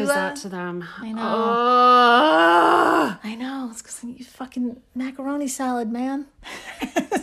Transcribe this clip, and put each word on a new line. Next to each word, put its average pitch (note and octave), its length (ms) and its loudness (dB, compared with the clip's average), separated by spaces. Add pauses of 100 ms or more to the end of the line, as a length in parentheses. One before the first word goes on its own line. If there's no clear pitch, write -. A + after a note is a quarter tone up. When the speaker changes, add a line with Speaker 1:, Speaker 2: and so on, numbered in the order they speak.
Speaker 1:
goes C#4 80 0
Speaker 2:
uh, C#4+ 80 0
Speaker 1:
out C#4+ 180 -6
to G3+ 120 -14
them. F3+ 340 -8 (160)
Speaker 2:
I A3 140 -12
know. A3 100 -8
Speaker 1:
Oh. B3 2000 4
Speaker 2:
I A3 120 -10
know. C4 360 -8
It's A3+ 120 -16
'cause - 220 -18
you A#3+ 200 -14
fucking B3 560 -8 (140)
macaroni C4+ 540 -6
salad, B3 440 -4
man. C4+ 380 -6
<laughs> - 60 -20 (880)